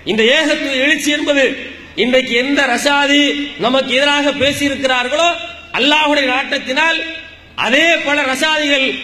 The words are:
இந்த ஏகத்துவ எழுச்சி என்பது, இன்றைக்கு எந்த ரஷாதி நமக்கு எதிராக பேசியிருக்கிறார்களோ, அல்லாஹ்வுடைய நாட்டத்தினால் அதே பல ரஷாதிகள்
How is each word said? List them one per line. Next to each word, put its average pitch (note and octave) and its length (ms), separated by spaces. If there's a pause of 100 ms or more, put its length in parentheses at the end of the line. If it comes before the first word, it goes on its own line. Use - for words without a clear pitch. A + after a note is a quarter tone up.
இந்த G#3+ 180
ஏகத்துவ D4 500
எழுச்சி C#4+ 380
என்பது, D4 460 (400)
இன்றைக்கு B3+ 380
எந்த C#4 320
ரஷாதி C#4+ 920
நமக்கு B3 360
எதிராக C#4+ 360
பேசியிருக்கிறார்களோ, C#4 1000 (400)
அல்லாஹ்வுடைய D4 520
நாட்டத்தினால் C#4+ 920 (380)
அதே D4 420
பல D4 260
ரஷாதிகள் C#4 800